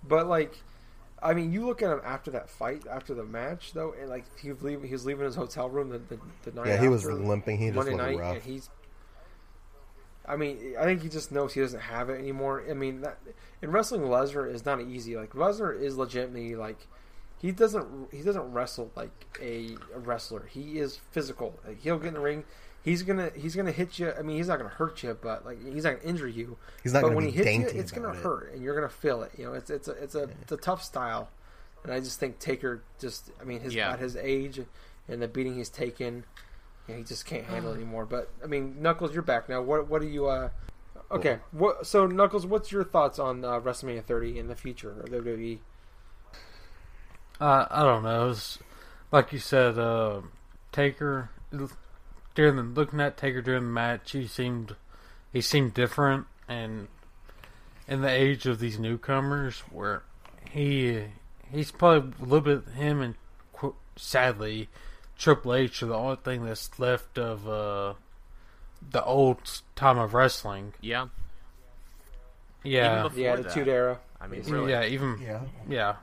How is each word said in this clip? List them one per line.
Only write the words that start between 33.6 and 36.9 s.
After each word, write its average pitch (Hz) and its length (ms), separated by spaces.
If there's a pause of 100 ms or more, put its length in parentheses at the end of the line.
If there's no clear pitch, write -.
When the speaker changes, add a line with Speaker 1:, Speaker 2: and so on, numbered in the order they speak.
Speaker 1:
his, 123 140
Speaker 3:
Yeah. 107 180
Speaker 1:
at 120 60
his 127 180
age 135 440 (480)
and 120 120
the 117 80
beating 127 280
he's 123 120
taken, 120 560 (640)
you 113 60